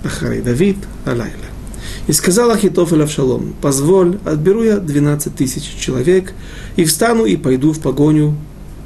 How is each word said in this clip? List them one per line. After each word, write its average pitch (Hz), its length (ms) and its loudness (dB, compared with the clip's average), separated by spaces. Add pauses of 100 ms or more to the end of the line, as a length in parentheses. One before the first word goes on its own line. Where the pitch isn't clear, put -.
ахарей 117 380 -4
Давид 151 340 2 (280)
алайла". 120 280 -4 (720)
И - 60 0
сказал 226 400 2
Ахитофель 170 500 2
Авшалом: 127 580 -2
"Позволь, 175 640 2
отберу 165 380 2
я 220 140 4
двенадцать 147 580 0
тысяч 135 300 -2 (160)
человек, 170 540 0 (420)
и 175 80 4
встану, 226 400 2
и 196 120 2
пойду 131 360 2
в 151 80 -4
погоню 147 560 2 (500)